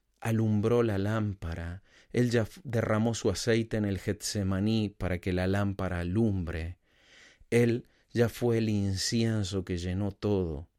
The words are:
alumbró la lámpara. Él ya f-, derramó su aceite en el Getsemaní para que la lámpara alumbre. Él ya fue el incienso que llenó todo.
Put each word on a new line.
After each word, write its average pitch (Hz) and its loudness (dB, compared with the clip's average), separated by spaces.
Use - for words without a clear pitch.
alumbró 113 2
la 107 0
lámpara. 95 -4
Él 123 2
ya 117 4
f-, - -8
derramó 113 0
su 107 0
aceite 113 0
en 107 0
el 95 -2
Getsemaní 101 0
para 90 -4
que 92 -2
la 90 0
lámpara 98 0
alumbre. 87 -2
Él 120 2
ya 113 2
fue 117 0
el 110 2
incienso 101 0
que 90 -4
llenó 90 -2
todo. 92 -2